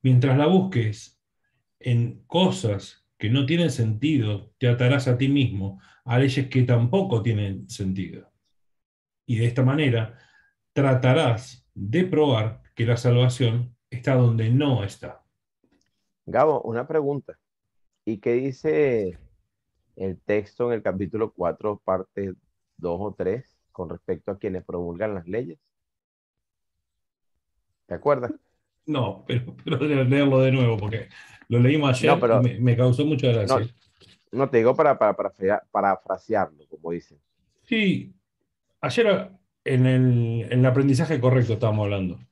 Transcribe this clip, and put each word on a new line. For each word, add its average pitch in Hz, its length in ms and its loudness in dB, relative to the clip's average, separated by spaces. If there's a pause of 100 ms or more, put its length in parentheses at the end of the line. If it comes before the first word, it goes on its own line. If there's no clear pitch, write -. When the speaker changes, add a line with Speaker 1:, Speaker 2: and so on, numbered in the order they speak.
Speaker 1:
Mientras 127 340 4
la 147 100 4
busques 160 720 0 (580)
en 120 480 -2
cosas 160 800 -2 (120)
que 107 100 -4
no 135 180 2
tienen 165 240 0
sentido, 110 880 -2
te 127 80 -2
atarás 123 420 2
a 123 100 0
ti 135 100 0
mismo 98 520 -2 (240)
a 120 140 0
leyes 135 300 0
que 127 140 0
tampoco 120 600 2
tienen 104 460 -4
sentido. 95 640 -8 (920)
Y 120 100 -2
de 113 100 0
esta 123 160 0
manera 123 560 0 (540)
tratarás 131 1000 0
de 110 300 -2
probar 139 580 0 (120)
que 117 120 -2
la 120 100 2
salvación 123 800 2 (140)
está 131 240 -2
donde 117 360 2
no 127 340 2
está. - 380 -14 (1040)
Speaker 2:
Gabo, 131 360 0
una 117 240 -6
pregunta. 143 520 -4 (680)
¿Y 110 140 -6
qué 120 160 -2
dice 131 840 -2 (800)
el 92 240 -6
texto 104 480 -4
en 120 80 -2
el 104 60 -10
capítulo 104 500 -4
cuatro, 90 520 -6
parte 95 500 -6 (420)
dos 87 240 -6
o 101 160 -8
tres, 98 420 -6 (120)
con 85 200 -12
respecto 85 420 -10
a 98 60 -12
quienes 92 260 -8
promulgan 87 500 -8
las 85 120 -12
leyes? 127 320 -10 (2250)
¿Te 90 80 -10
acuerdas? 127 380 -2 (540)
Speaker 1:
No, 120 400 -4
pero, 123 360 -6
pero 160 140 -4
de 139 280 0
leerlo 135 360 2
de 131 120 4
nuevo, 120 240 2
porque 104 320 -6 (400)
lo 120 100 2
leímos 139 320 4
ayer 135 200 2
Speaker 2:
No, 143 100 4
pero 113 200 4
Speaker 1:
y 123 40 2
me, 123 160 -2
me 120 160 2
causó 127 280 2
mucha 135 240 0
gracia. 117 300 2
Speaker 2:
no, - 800 -10
no, 131 120 0
te 123 80 4
digo 117 160 4
para, 147 240 4
para, 104 160 2
para 98 160 -4
frea-, 98 400 -2
parafrasearlo, 95 960 -2
como 80 240 -12
dicen. 80 260 -12 (460)
Speaker 1:
Sí, 196 500 -2 (640)
ayer 190 500 0 (340)
en 127 220 2
el, 120 640 2
en 123 100 2
el 127 60 6
aprendizaje 139 540 2
correcto 123 340 2
estábamos 107 300 0
hablando. 98 360 -4 (120)